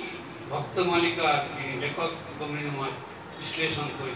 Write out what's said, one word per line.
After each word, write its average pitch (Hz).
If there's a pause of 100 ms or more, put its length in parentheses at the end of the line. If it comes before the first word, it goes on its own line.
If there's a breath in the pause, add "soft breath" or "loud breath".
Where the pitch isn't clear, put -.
(500)
ভক্তমালিকার 165
যিনি 135
লেখক 151 (280)
গৌরীন্দ্র 147
মহারাজ 135 (460)
বিশ্লেষণ 156 (100)
করে, 135